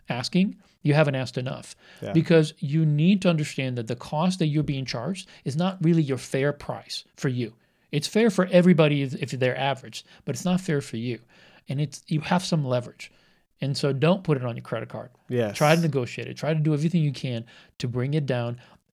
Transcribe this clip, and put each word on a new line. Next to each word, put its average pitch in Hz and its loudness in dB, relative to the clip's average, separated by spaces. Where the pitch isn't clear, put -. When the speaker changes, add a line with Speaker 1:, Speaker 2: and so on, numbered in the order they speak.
Speaker 1:
asking. 139 0
You 143 4
haven't 143 4
asked 127 -6
enough. 127 -8
Speaker 2:
Yeah. 104 -8
Speaker 1:
Because 160 4
you 156 0
need 165 4
to 185 4
understand 143 -2
that 113 -6
the 123 -4
cost 180 -2
that 165 2
you're 151 0
being 135 -4
charged 139 -8
is 131 -6
not 180 -2
really 165 4
your 131 -2
fair 139 -2
price - -10
for 147 -2
you. 123 -4
It's 147 -2
fair 220 4
for 180 0
everybody 165 6
if, 131 -4
if 123 -6
they're 127 0
average, 131 -4
but 135 -4
it's - -10
not 180 2
fair 147 -2
for 123 -10
you. 117 -6
And 139 -4
it's, 151 -6
you 156 0
have 180 0
some 151 0
leverage. 123 -4
And 135 -2
so 143 0
don't 165 2
put 151 2
it 123 -6
on 120 -4
your 123 -12
credit 117 -8
card. 113 -12
Speaker 2:
Yes. 117 0
Speaker 1:
Try 156 6
to 170 4
negotiate 127 -2
it. 123 -10
Try 151 -2
to 156 0
do 151 2
everything 160 2
you 147 2
can 120 -6
to 127 -4
bring 123 -2
it 156 0
down. 123 -4